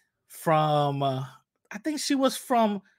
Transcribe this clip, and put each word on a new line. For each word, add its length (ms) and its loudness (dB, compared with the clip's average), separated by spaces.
from, 760 2
uh, 220 -2
I 80 -12
think 220 -6
she 140 0
was 220 0
from, 440 0